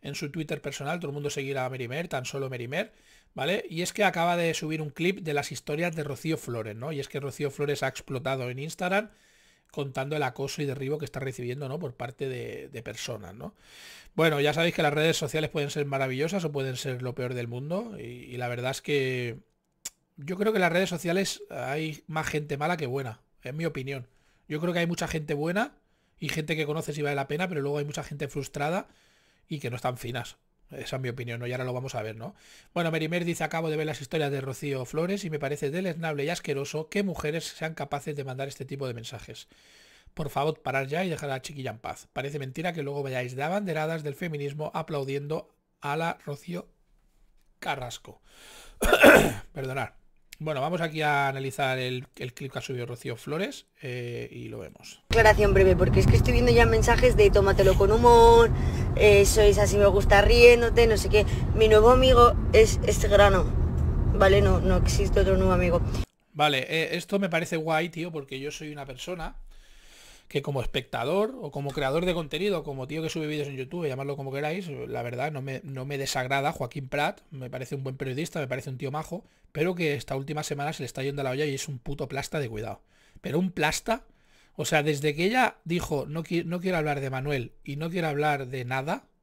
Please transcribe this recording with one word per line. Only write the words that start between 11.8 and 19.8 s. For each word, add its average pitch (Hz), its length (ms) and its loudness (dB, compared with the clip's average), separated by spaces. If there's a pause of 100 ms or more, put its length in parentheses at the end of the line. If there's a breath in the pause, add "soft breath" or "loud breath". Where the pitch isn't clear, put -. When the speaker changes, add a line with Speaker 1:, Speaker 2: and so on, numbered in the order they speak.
Speaker 1:
parte 127 340 -10
de, 120 400 -10
de 117 140 -14
personas, 107 540 -12
¿no? 139 180 -14 (600 soft breath)
Bueno, 156 260 2
ya 147 140 0
sabéis 170 180 0
que - 80 -4
las 147 100 2
redes 156 260 0
sociales 156 340 -4
pueden 143 180 -4
ser 147 160 -4
maravillosas 139 600 -4
o 151 60 -4
pueden 135 260 -4
ser 127 260 -8
lo 123 100 -6
peor 123 220 -6
del 120 120 -6
mundo 165 520 -8
y, - 20 -14
y 123 360 -14
la 123 100 -6
verdad 123 240 -4
es - 100 -8
que 131 560 -2 (840)